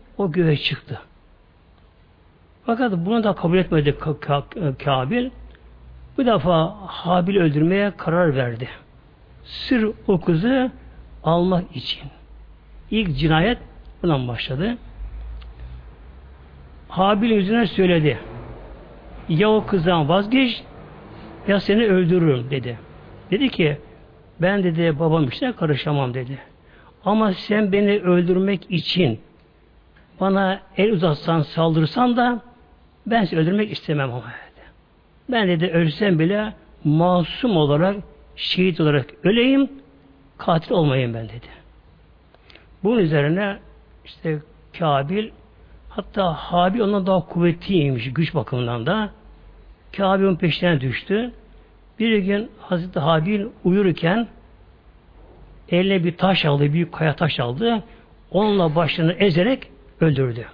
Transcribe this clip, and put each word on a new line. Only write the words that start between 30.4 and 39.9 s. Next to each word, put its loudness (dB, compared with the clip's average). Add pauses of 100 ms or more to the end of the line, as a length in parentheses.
el 2
uzatsan, 0
saldırsan 0
da 0 (640)
ben 2
seni -2
öldürmek 0
istemem -4
ama." -8
dedi. -20 (640)
"Ben," 2
dedi, 0
"ölsem 2
bile 0 (300)
masum 2
olarak, 2 (400)
şehit -2
olarak 2 (180)
öleyim, 4 (680)